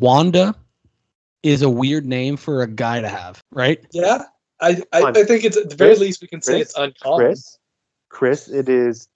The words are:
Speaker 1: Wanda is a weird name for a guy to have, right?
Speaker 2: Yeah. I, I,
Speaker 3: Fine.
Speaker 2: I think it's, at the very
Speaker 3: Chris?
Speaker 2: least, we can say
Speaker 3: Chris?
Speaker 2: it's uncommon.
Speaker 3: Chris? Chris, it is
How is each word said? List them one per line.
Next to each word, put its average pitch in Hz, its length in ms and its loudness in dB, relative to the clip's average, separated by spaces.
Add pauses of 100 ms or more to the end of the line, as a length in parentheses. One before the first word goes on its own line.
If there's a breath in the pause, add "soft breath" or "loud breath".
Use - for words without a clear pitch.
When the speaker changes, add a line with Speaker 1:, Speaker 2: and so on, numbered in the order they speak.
Speaker 1:
Wanda 170 540 2 (880)
is 143 200 2
a 139 80 2
weird 139 360 -2
name 127 300 -4
for 139 260 -6
a 120 40 -2
guy 117 340 -6
to 107 80 -8
have, 92 340 -14 (100)
right? 135 280 -2 (120)
Speaker 2:
Yeah. 208 320 -2 (360)
I, 180 220 0 (100)
I, 170 80 2
Speaker 3:
Fine. 135 160 2
Speaker 2:
I 208 80 6
think 226 200 2
it's, 208 120 0
at - 140 -4
the 147 60 -18
very 175 160 6
Speaker 3:
Chris? 208 80 4
Speaker 2:
least, 196 220 -2
we 175 60 -20
can 165 140 -14
say - 140 -2
Speaker 3:
Chris? - 140 -4
Speaker 2:
it's - 80 -12
uncommon. 139 480 -2
Speaker 3:
Chris? - 320 -4 (520)
Chris, 135 380 -2
it 135 200 -4
is 120 480 0